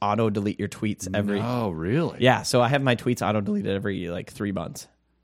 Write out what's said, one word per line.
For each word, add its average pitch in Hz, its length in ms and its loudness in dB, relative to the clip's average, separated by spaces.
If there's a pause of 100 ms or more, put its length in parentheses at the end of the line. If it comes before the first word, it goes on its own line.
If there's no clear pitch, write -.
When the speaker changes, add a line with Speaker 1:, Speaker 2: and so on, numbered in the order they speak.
Speaker 1:
auto 107 300 2
delete 101 260 -2
your 101 120 -4
tweets - 440 -4
every 101 260 0
Speaker 2:
Oh, 120 300 -2
really? 95 500 -2
Speaker 1:
Yeah, 120 220 6
so 123 220 4
I 117 60 4
have 139 120 2
my 127 140 4
tweets 123 260 -2
auto 107 200 2
deleted 104 340 -2
every, 98 340 -4
like, 92 220 -8
three 101 200 -4
months. - 360 -8 (360)